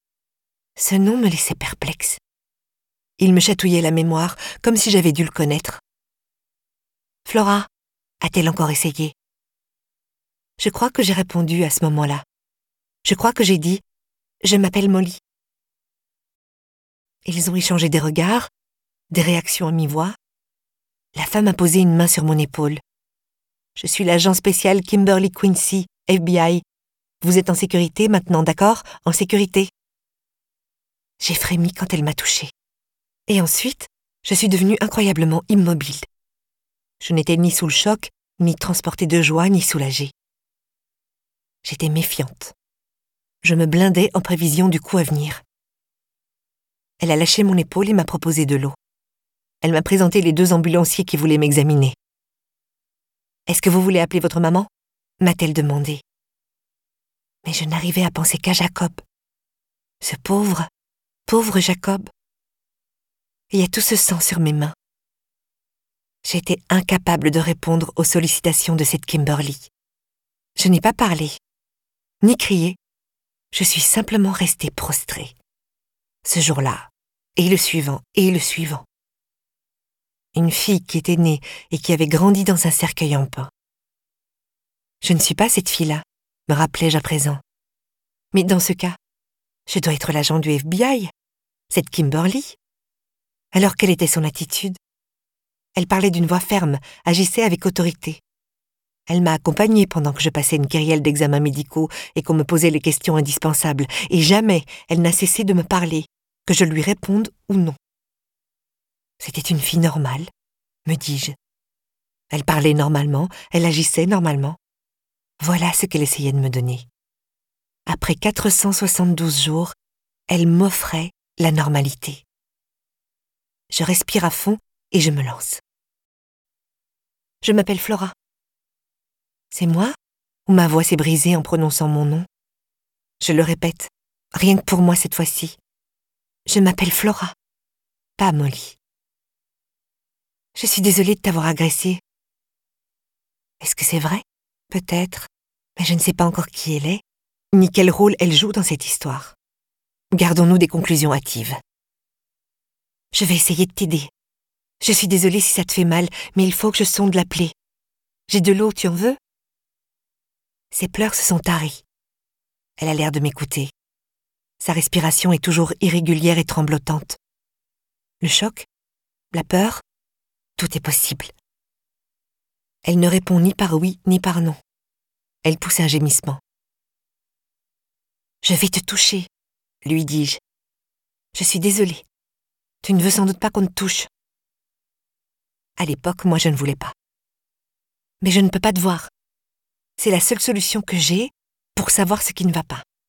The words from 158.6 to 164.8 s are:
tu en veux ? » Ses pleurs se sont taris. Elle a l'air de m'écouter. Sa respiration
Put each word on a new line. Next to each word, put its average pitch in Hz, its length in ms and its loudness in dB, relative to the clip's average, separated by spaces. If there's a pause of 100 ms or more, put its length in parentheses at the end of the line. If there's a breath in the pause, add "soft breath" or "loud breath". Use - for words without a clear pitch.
tu - 140 -4
en 170 80 -2
veux ? » 226 220 0 (1500)
Ses - 180 -6
pleurs 208 260 -4
se - 80 -4
sont 175 160 2
taris. 156 440 -4 (920)
Elle 156 120 -4
a 156 60 0
l'air 151 160 0
de 151 80 -2
m'écouter. 139 520 -4 (920)
Sa - 100 -2
respiration 160 600 0